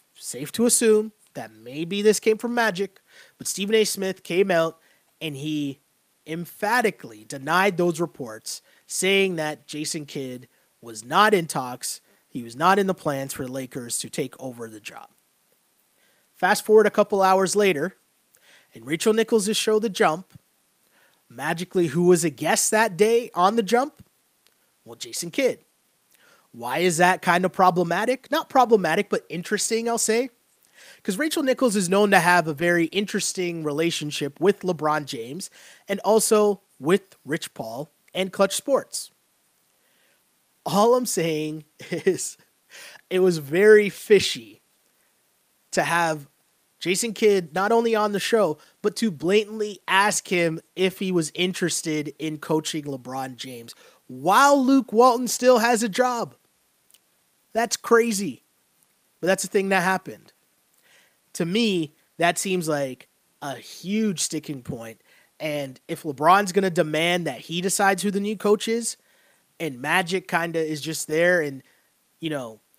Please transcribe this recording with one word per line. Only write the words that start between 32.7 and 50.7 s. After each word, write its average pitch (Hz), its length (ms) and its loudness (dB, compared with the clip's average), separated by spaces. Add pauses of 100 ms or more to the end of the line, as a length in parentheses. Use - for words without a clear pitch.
interesting 175 800 -4
relationship 151 760 -4
with 196 200 2
LeBron 156 460 -2
James 135 440 -12 (380)
and 196 140 -4
also 208 600 2 (180)
with 165 460 -2
Rich - 300 -8
Paul 127 360 -10 (220)
and 185 180 -4
Clutch 196 240 0
Sports. - 560 -4 (1500)
All 214 300 4
I'm 254 120 0
saying 156 640 -4
<laughs> - 180 -20
is 170 480 -2 (720)
it 185 100 0
was 180 200 4
very 202 500 6
fishy 120 720 0 (1080)
to 170 120 0
have 156 460 -2 (500)
Jason 196 340 -4
Kidd 190 400 2
not 196 200 0
only 233 200 2
on 214 200 0
the 196 80 -2
show, 196 360 0 (240)
but - 140 -2
to 220 160 -2
blatantly 202 760 -2
ask 196 440 2
him 170 320 0 (160)